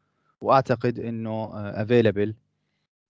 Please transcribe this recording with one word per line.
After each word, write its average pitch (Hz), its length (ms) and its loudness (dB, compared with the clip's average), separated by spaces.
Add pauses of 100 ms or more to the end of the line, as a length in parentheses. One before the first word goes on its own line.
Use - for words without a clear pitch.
(420)
وأعتقد 120 580 2
إنه، 113 440 -6 (100)
آه، 104 320 -6
available، 107 480 4 (760)